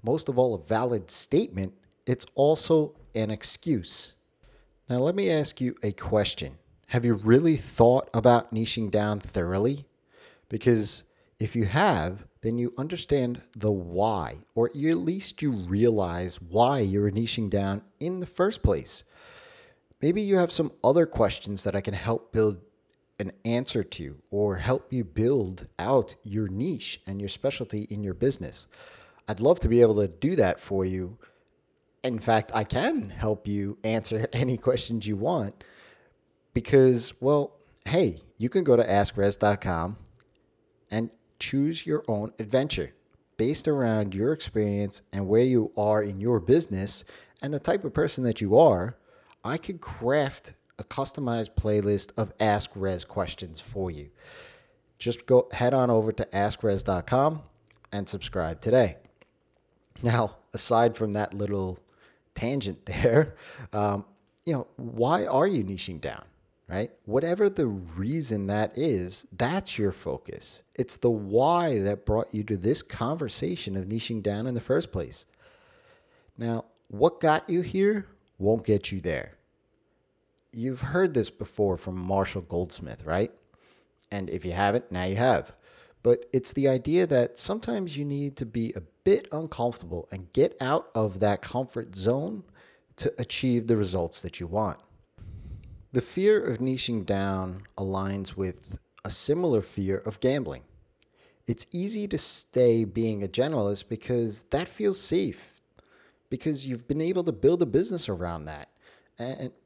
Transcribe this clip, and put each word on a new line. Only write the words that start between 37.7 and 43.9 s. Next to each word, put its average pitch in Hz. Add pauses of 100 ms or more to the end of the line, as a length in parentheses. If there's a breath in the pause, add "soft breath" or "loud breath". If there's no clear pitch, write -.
hey, 127 (140)
you 113
can 185
go 143
to 117
ask 101
rez 101
dot 104
com 90 (920)
and 113 (280)
choose 147
your 151
own 110
adventure 117 (440)
based 139
around 110